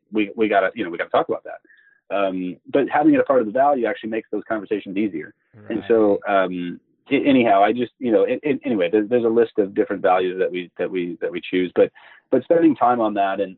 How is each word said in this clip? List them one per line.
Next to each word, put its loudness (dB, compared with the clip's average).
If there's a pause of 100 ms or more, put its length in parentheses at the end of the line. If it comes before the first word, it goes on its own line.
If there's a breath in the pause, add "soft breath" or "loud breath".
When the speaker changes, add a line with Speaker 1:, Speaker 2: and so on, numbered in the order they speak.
(120)
Speaker 1:
we, -2
we 0
gotta, 2
you -8
know, -6
we -8
gotta -8
talk 0
about -6
that. -14
Um, -4 (140)
but 0
having 4
it 4
a 2
part 2
of -4
the -6
value 2
actually -6
makes -8
those -6
conversations -6
easier. -6 (360)
And -6
so, 4
Speaker 2:
Right. 2
Speaker 1:
um, -8 (320)
a-, 0
anyhow, 4
I 2
just, -4
you -2
know, 4
a-, -2
a-, -2
anyway, -2
there's, 2
there's 2
a 2
list 2
of -2
different -2
values 0
that 0
we, -8
that -4
we, -6
that -6
we -8
choose, -4
but, 4 (400 loud breath)
but 0
spending 4
time 2
on 0
that. -2
And, -6